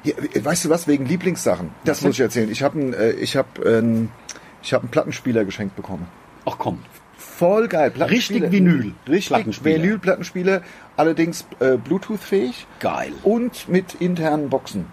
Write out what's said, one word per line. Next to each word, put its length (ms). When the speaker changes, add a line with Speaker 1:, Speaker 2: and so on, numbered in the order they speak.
Speaker 1:
Hier, 160
we-, 260
weißt 220
du 40
was, 160
wegen 200
Lieblingssachen, 640
das 120
Speaker 2:
Was 40
denn? 80
Speaker 1:
muss 80
ich 40
erzählen. 300
Ich 120
hab 120
'n, 180
äh, 200
ich 240
hab 220
'n, 520
ich 120
hab 100
'n 40
Plattenspieler 560
geschenkt 320
bekommen. 300
Speaker 2:
Ach 140
komm. 220
Speaker 1:
Voll 300
geil. 240
Plattenspieler. 540
Speaker 2:
Richtig 60
Vinyl. 400
Speaker 1:
Richtig 200
Speaker 2:
Plattenspieler. 480
Speaker 1:
Vinyl-Plattenspieler, 880
allerdings, 500
äh, 160
Bluetooth-fähig. 920
Speaker 2:
Geil. 320
Speaker 1:
Und 460
mit 320
internen 480
Boxen. 440